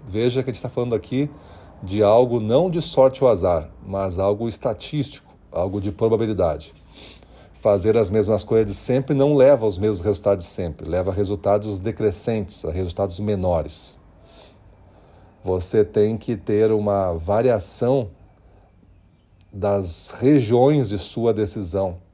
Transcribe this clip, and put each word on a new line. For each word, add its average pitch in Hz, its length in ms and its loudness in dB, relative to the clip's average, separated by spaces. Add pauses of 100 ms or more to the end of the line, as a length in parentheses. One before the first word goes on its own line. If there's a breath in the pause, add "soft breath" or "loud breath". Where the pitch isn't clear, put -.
Veja 120 380 -2
que 127 80 -4
a 117 40 -8
gente - 80 -12
tá 120 80 -10
falando 120 260 -2
aqui 131 340 -4 (540 loud breath)
de 98 180 -2
algo 117 380 6
não 131 320 2
de 165 100 -2
sorte 131 400 2
ou 127 80 6
azar, 87 400 2 (160)
mas 95 320 -4
algo 104 300 0
estatístico, - 880 -6 (160)
algo 95 300 -4
de 98 100 -4
probabilidade. 92 840 0 (800 loud breath)
Fazer 104 420 2
as 104 120 2
mesmas 104 360 0
coisas 110 220 2
de 98 60 -6
sempre 131 400 -2
não 143 220 4
leva 131 300 6
aos 95 120 0
mesmos 101 220 0
resultados 98 460 0
de - 60 -12
sempre, 82 360 -8
leva 90 240 -2
a - 20 -6
resultados 101 680 -2
decrescentes, 107 840 -4
a - 80 -6
resultados 90 480 -4
menores. 92 800 -4 (1400 loud breath)
Você 92 400 0
tem 107 340 0
que 107 200 -6
ter 107 340 0
uma 101 440 0
variação 113 920 0 (1400 soft breath)
das 98 600 -4
regiões 127 760 4
de 101 100 -4
sua 117 360 -2
decisão 95 640 -4 (160)